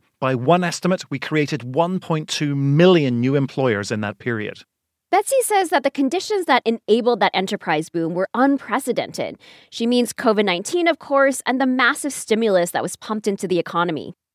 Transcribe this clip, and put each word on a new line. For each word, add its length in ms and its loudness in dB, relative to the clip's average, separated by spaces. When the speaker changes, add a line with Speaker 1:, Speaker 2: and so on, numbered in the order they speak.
Speaker 1:
By 120 0
one 300 2
estimate, 480 -2
we 80 -6
created 560 -4
one 240 0
point 300 -4
two 260 -2
million 640 4
new 160 2
employers 560 0
in 100 -2
that 180 -6
period. 440 -6
Speaker 2:
Betsy 300 2
says 280 2
that 140 2
the 80 0
conditions 540 -2
that 200 2
enabled 540 2
that 160 2
enterprise 540 -2
boom 240 -2
were 200 -2
unprecedented. 1040 -2
She 160 -6
means 280 2
covid 320 2
nineteen, 420 0
of 120 0
course, 460 2
and 140 0
the 60 2
massive 480 0
stimulus 580 0
that 100 -2
was 140 -6
pumped 320 -8
into 200 -2
the 120 0
economy. 540 -4